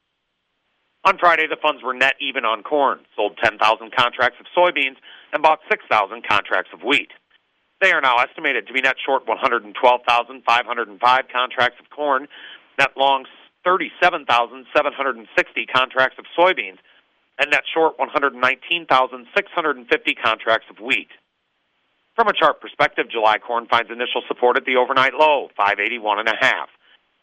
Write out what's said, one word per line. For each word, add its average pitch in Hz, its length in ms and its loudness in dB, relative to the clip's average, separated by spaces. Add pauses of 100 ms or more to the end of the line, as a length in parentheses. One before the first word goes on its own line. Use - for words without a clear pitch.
(1040)
On 190 140 2
Friday, 165 300 2
the 147 140 -6
funds 143 220 -2
were 127 100 -4
net 131 280 0
even 131 240 -6
on 110 180 -2
corn, 135 360 0 (160)
sold 104 260 -4
ten 107 160 2
thousand 110 400 0
contracts 123 420 0
of 101 60 -20 (100)
soybeans, 147 420 0 (360)
and 151 100 -2
bought 156 160 4 (100)
six 208 200 -4
thousand 107 380 0
contracts 98 460 -2
of 82 100 -20
wheat. 117 280 -2 (680)
They 190 100 4
are 160 100 2
now 127 160 4
estimated 131 500 -2
to - 60 -16
be 131 80 0
net 131 220 0
short 135 240 -2
one 110 100 -2
hundred 117 280 -2
and 104 100 -20
twelve 123 320 2
thousand 120 380 -2
five 120 200 2
hundred 117 220 -6
and 101 120 -20
five 127 340 2
contracts 123 460 -2
of - 100 -20
corn, 143 380 -4 (500)
net 135 180 0
long 135 300 2 (380)
thirty-seven 175 640 0
thousand 120 400 0 (100)
seven 147 180 0
hundred 135 240 -4
and 110 180 -18
sixty 131 300 -2
contracts 127 540 0
of 120 60 -20 (120)
soybeans, 147 400 0 (640)
and 143 100 0
net 143 140 0 (100)
short 160 240 0
one 131 120 -4
hundred 143 260 -2
nineteen 131 500 -4
thousand 127 400 0 (100)
six 196 180 -2
hundred 151 240 -2
and 120 100 -20
fifty 151 260 -2
contracts 113 560 0
of 98 140 -20
wheat. 113 260 -4 (1080)
From 214 140 2
a 190 40 -2
chart 151 260 0
perspective, 135 520 -4
July 107 260 2
corn 117 300 -4
finds 117 240 0
initial 120 360 -6
support 123 300 0
at 123 80 -4
the 127 120 0
overnight 131 360 2
low, 143 420 2
five 101 240 0
eighty-one 104 380 -2
and 110 100 -2
a 110 120 0
half, 107 280 0 (560)